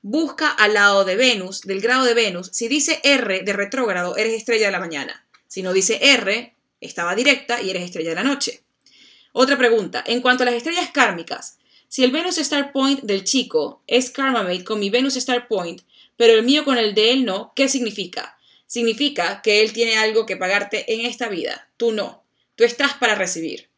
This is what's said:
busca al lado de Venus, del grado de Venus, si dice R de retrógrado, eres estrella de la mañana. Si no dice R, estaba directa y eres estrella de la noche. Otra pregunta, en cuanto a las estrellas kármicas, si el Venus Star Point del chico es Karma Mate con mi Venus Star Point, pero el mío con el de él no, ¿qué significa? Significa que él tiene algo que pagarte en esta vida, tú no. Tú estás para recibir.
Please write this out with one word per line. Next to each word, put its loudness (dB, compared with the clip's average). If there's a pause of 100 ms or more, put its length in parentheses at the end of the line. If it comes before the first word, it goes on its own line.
busca -2
al 2
lado 6
de 0
Venus, 0
del -6
grado 2
de 4
Venus, -2
si -4
dice 0
R 2
de -2
retrógrado, -2
eres 0
estrella 0
de 0
la -4
mañana. -8 (220)
Si -10
no -2
dice 2
R, 2 (280)
estaba -4
directa 0
y -4
eres -6
estrella -6
de -4
la -4
noche. -4 (720)
Otra 4
pregunta, 2
en 0
cuanto 2
a 2
las 0
estrellas -4
kármicas, -2 (300)
si 0
el 4
Venus -2
Star -2
Point 0
del -2
chico -2
es 2
Karma -2
Mate -4
con -4
mi -2
Venus 0
Star -2
Point, -6 (340)
pero 6
el 4
mío 2
con 2
el 0
de 4
él 2
no, -4
¿qué 2
significa? -6 (300)
Significa -2
que 4
él 2
tiene 0
algo 2
que -6
pagarte -2
en -4
esta -6
vida, -8
tú 0
no. -8 (300)
Tú 4
estás 0
para 2
recibir. -6